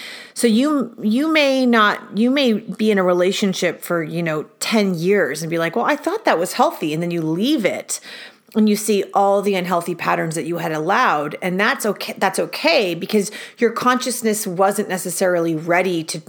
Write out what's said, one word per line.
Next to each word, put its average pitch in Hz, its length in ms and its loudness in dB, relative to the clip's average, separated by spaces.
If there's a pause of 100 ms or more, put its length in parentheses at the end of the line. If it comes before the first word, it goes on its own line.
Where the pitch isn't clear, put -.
(340)
So - 120 2
you, 262 540 2
you 254 320 2
may 277 320 4
not, 214 540 2
you 233 120 4
may 269 220 2
be 214 380 -2
in 202 80 2
a 190 40 4
relationship 180 800 0
for, 170 220 -4
you 165 200 -6
know, 156 200 -2 (180)
ten 202 340 2
years 160 460 0
and 160 80 -6
be 165 80 -4
like, 165 180 -2
"Well, 233 120 -2
I 294 100 2
thought 339 300 -4
that 220 120 2
was 175 140 -2
healthy." 240 400 0
And 156 100 -2
then 175 80 -2
you 170 120 -2
leave 202 420 0
it - 340 -4 (560)
and 214 140 4
you 208 80 2
see 208 280 0 (100)
all 196 260 2
the 202 140 0
unhealthy 175 400 -2
patterns 170 400 -2
that 160 100 -4
you 170 140 -4
had 165 140 -4
allowed. 156 680 0
And 180 180 -4
that's 233 280 0
okay. 208 320 -6
That's 190 200 0
okay 202 560 0
because 190 380 -2 (240)
your 233 140 2
consciousness 233 760 0
wasn't 196 440 2
necessarily 175 640 0
ready 170 500 0
to 160 240 -8